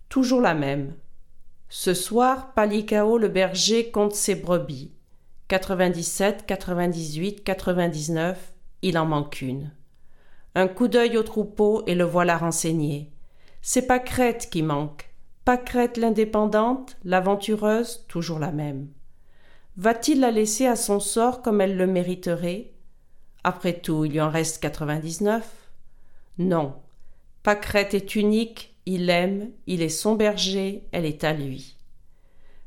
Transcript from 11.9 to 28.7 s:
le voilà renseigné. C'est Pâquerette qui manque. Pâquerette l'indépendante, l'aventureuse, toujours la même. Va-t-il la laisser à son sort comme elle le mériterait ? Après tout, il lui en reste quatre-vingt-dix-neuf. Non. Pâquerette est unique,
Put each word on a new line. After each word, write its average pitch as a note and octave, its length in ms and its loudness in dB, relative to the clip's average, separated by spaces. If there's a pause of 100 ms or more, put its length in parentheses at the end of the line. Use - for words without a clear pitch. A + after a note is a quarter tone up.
le F3+ 80 4
voilà E3+ 340 2
renseigné. D#3+ 720 -2 (520)
C'est B3+ 260 0
Pâquerette B3 600 2
qui E3 140 0
manque. D3 480 -2 (340)
Pâquerette B3 520 2
l'indépendante, A3 1080 2
l'aventureuse, G#3 1000 0
toujours E3 320 -4
la D3+ 140 -2
même. C#3+ 340 -4 (880)
Va-t-il A#3 440 4
la B3 100 6
laisser A3 380 2
à A#3 80 4
son G3+ 240 2
sort A#3+ 420 0
comme G#3 180 2
elle F#3+ 160 2
le F#3 120 2
mériterait ? F3+ 840 -2 (720)
Après F3+ 300 0
tout, D#3+ 320 -2
il D3 80 0
lui D#3 80 0
en D#3 100 2
reste D#3 320 -2
quatre-vingt-dix-neuf. E3 1120 -2 (640)
Non. E3 360 0 (680)
Pâquerette G#3 520 2
est G3 200 -2
unique, G#3+ 580 0 (160)